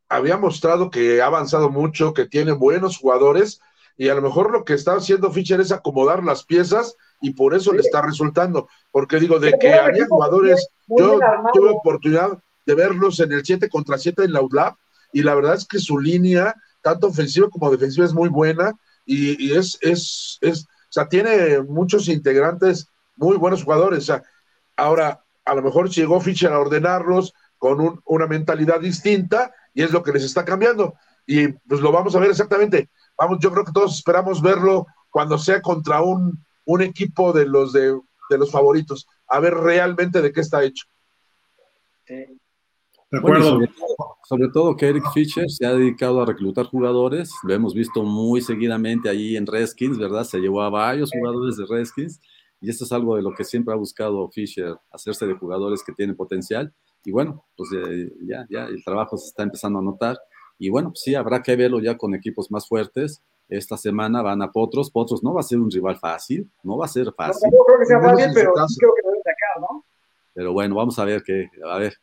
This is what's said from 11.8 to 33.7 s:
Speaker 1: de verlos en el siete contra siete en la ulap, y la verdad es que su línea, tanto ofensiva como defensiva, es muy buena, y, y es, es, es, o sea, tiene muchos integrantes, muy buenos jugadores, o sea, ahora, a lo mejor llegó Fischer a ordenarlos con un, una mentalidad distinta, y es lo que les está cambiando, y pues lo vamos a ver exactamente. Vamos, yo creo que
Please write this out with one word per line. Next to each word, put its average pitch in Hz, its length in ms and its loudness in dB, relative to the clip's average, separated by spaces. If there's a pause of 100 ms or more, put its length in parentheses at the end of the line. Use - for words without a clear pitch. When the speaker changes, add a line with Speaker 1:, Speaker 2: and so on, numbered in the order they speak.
Speaker 1:
de 143 100 0
verlos 185 460 0
en 160 120 0
el 143 120 -2
siete 185 240 0
contra 143 300 -4
siete 170 260 -2
en 175 80 0
la 147 80 0
ulap, 139 360 0 (360)
y 143 100 0
la 147 120 2
verdad 147 200 2
es 202 120 -4
que 202 120 -6
su 147 200 -2
línea, 180 560 2 (260)
tanto 175 280 0
ofensiva 160 420 0
como 156 200 -2
defensiva, 135 360 2
es 170 80 -2
muy 170 140 2
buena, 160 500 0 (260)
y, 143 480 -2
y 151 40 2
es, 185 240 -2
es, - 600 -4
es, 160 220 -2
o - 280 -20
sea, 151 160 -4
tiene 185 540 2
muchos 170 460 -2
integrantes, 160 800 0 (280)
muy 180 200 2
buenos 180 280 0
jugadores, 165 360 2
o - 20 -4
sea, 139 200 -2 (540)
ahora, 151 480 0 (200)
a 139 100 0
lo 135 80 -2
mejor 165 280 2
llegó 170 300 2
Fischer 180 320 0
a 147 80 2
ordenarlos 175 760 0 (220)
con 139 240 0
un, 165 240 -2
una 160 220 0
mentalidad 156 540 0
distinta, 196 720 0 (220)
y 139 80 -2
es 160 100 0
lo 170 120 2
que 147 80 -2
les 139 120 0
está 170 200 -2
cambiando, 196 500 0 (320)
y 143 220 2
pues 139 320 -4
lo 147 100 2
vamos 175 240 2
a 180 60 2
ver 196 100 4
exactamente. 202 580 0 (300)
Vamos, 175 220 0
yo 185 100 2
creo 196 140 0
que 170 80 -10